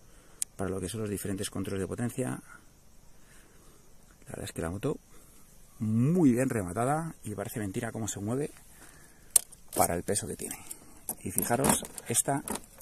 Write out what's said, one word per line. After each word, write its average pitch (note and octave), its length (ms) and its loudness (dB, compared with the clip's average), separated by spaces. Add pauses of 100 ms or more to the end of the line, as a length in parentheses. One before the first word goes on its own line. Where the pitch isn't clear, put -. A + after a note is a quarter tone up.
(580)
para G2 120 0
lo F#2 120 -2
que F2+ 80 -4
son A2 120 -4
los G#2+ 80 -2
diferentes G2 400 -4
controles G2 300 -4
de F#2 80 0
potencia. A#2+ 540 -4 (1800)
La - 60 -14
verdad - 120 -8
es - 80 -8
que - 100 -6
la E2 80 -2
moto, G#2+ 280 -2 (840)
muy B2+ 520 6
bien B2+ 180 4
rematada, A#2+ 720 0
y G#2 120 -6
parece G2+ 240 -6
mentira A2+ 320 -4
cómo A2 160 -4
se F#2+ 120 -6
mueve A#2+ 320 -2 (1200)
para F2 200 6
el F2+ 80 0
peso - 240 0
que - 80 -4
tiene. - 220 -10 (640)
Y G2 80 -4
fijaros, B2 520 4 (240)
esta - 360 2 (380)